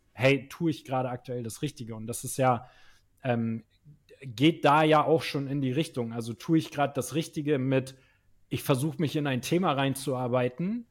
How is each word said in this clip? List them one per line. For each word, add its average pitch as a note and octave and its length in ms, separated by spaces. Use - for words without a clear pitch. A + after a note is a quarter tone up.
hey, C3+ 340
tue E3+ 220
ich D3+ 160
gerade B2+ 240
aktuell B2 320
das A2+ 180
Richtige? A#2+ 340
Und A2 120
das A#2 180
ist - 140
ja, B2+ 280
ähm, A2+ 420
geht C#3 420
da D3+ 200
ja D#3 200
auch D#3 180
schon C#3+ 260
in C#3+ 120
die C3 120
Richtung. B2 420
Also A#2 180
tue D#3+ 240
ich D#3 140
gerade C#3+ 240
das C3+ 200
Richtige D3+ 440
mit, C3 360
ich - 140
versuch C#3+ 340
mich D3+ 200
in D3 100
ein B2+ 160
Thema F3 300
reinzuarbeiten C3 1200